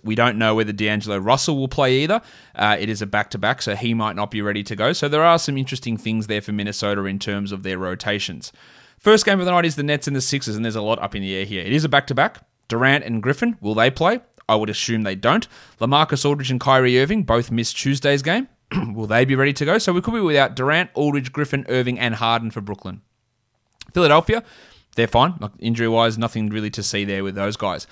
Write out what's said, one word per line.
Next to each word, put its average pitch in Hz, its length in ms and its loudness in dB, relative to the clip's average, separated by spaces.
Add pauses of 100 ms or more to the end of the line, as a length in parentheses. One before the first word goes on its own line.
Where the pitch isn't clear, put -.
We 110 140 -4
don't 117 220 2
know 110 180 2
whether 110 160 0
D'Angelo 104 460 -2
Russell 131 400 0
will 135 100 -2
play 131 320 2
either. 185 220 0 (340)
Uh, 104 240 2
it 104 100 -4
is 104 120 -4
a 107 40 -4
back-to-back, 104 560 -2
so 104 140 -4
he 117 180 -2
might 107 220 -2
not 104 160 -6
be 107 100 -6
ready 104 220 -4
to 107 140 -8
go. 120 160 0
So 147 160 -2
there 151 140 2
are 170 140 6
some 143 200 -2
interesting 127 400 -4
things 110 300 -4
there 104 140 -2
for 107 120 -8
Minnesota 101 520 -4
in 98 140 -4
terms 101 320 -4
of 98 120 -10
their 95 140 -4
rotations. 92 760 -6 (440)
First 208 280 6
game 196 160 2
of 180 40 0
the 180 60 0
night 175 140 4
is 156 100 0
the 143 80 -4
Nets 147 240 0
and 143 80 -2
the 127 60 0
Sixers, 131 340 -2
and 110 80 -4
there's 113 140 -4
a 107 40 -4
lot 107 180 0
up 101 160 -6
in 101 60 -6
the 95 140 -4
air 95 100 -4
here. 98 180 -6
It 101 100 -2
is 151 100 2
a 156 60 0
back-to-back. 139 560 0 (240)
Durant 131 340 2
and 113 180 -4
Griffin, 143 380 -2
will 107 160 -2
they 117 160 4
play? 185 300 0 (260)
I 110 80 4
would 107 140 0
assume 110 340 -2
they 95 120 -4
don't. 120 320 2 (340)
LaMarcus 139 420 2
Aldridge 143 280 0
and 127 100 -2
Kyrie 127 400 6
Irving 190 220 0
both 117 280 2
missed 117 260 -2
Tuesday's 139 440 0
game. 196 260 0 (240)
<clears throat> 117 220 -4
Will 110 140 -6
they 113 180 4
be 131 100 2
ready 135 160 2
to 139 140 -2
go? 175 140 2
So 196 120 0
we 175 80 2
could 226 140 -4
be 233 80 -2
without 143 340 4
Durant, 139 380 0
Aldridge, 143 400 -2
Griffin, 139 340 -4
Irving, 123 320 0
and 113 160 -2
Harden 113 360 0
for 110 100 -8
Brooklyn. 98 400 -12 (920)
Philadelphia, 170 480 4 (540)
they're 117 120 2
fine. 139 340 2
Like, 104 180 -8
injury-wise, 113 580 0
nothing 113 300 -4
really 107 220 -4
to 104 140 -8
see 101 200 -2
there 98 220 -2
with 98 100 -6
those 101 220 -4
guys. 92 340 -6